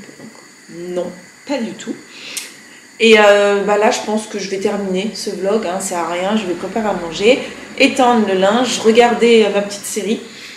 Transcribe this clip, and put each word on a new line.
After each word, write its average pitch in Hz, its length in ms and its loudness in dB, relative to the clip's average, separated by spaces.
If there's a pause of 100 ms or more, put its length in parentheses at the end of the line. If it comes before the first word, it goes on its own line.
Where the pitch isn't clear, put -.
(200)
Donc, - 100 -18 (640)
non, 180 160 -4 (360)
pas 277 120 -4
du 220 140 -6
tout. - 220 -10 (1040)
Et, 226 200 8
euh, 202 440 6
bah 208 140 2
là, 214 140 4
je - 160 -2
pense 214 180 -2
que - 140 -10
je 185 100 -8
vais 190 80 -4
terminer 196 560 -2
ce - 160 -8
vlog, 196 380 -2
hein, 185 120 -4
ça 190 100 -6
sert 175 100 -4
à 165 120 -4
rien, 185 240 -2
je 208 100 -2
vais 180 100 -4
préparer 208 340 -4
à 196 40 0
manger, 175 460 0 (380)
étendre 240 500 2
le 190 60 0
linge, 214 460 0
regarder, 226 640 4
euh, 196 60 0
ma 202 100 0
petite - 240 -8
série. 208 360 -4 (360)